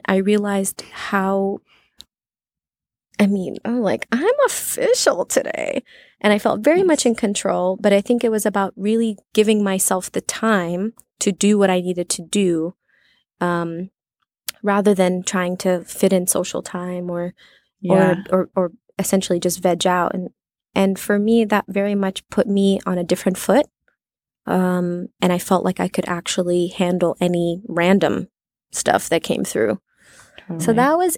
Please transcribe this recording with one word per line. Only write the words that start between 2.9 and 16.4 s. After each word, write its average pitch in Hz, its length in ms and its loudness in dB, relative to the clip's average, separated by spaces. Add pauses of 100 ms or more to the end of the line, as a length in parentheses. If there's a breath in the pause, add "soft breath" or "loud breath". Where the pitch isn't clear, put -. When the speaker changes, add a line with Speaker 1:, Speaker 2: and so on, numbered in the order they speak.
Speaker 1:
I 208 60 4
mean, 196 400 -2
I'm 240 160 -2
like, 185 300 -2
"I'm 359 240 0 (100)
official - 800 -2
today." - 580 -6 (380 soft breath)
And 208 100 4
I 208 80 2
felt 214 220 0
very 330 220 4
Speaker 2:
Nice. 370 40 4
Speaker 1:
much 302 200 2
in 226 80 4
control, 190 680 -2
but 202 100 4
I 202 80 6
think 240 240 0
it 226 80 0
was 214 140 -2
about 196 320 0
really 214 400 0 (160)
giving 214 280 4
myself 190 480 0
the - 120 -4
time 190 720 -2 (260)
to 202 140 0
do 208 240 4
what 196 120 4
I 185 120 2
needed 175 280 -4
to - 120 -6
do, 170 540 0 (680)
um, 175 480 -4 (720)
rather 202 320 2
than 180 300 2
trying 180 340 -2
to 180 260 -2
fit - 300 0
in 185 140 2
social 185 340 -4